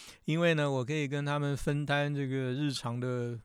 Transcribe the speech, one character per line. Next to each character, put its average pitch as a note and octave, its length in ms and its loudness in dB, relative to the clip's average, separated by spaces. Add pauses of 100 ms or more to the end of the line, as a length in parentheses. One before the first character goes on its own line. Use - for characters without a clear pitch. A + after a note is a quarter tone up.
(240)
因 D#3+ 160 2
为 E3+ 120 6
呢， D3 160 2
我 C3 160 0
可 B2 80 -4
以 D3+ 140 0
跟 C#3+ 180 -2
他 D3 140 0
们 C#3+ 180 0
分 D3 300 0
担 C#3+ 260 2
这 C#3 140 -2
个 C3 80 -2
日 C3 380 0
常 A#2+ 260 -4
的 B2 460 -2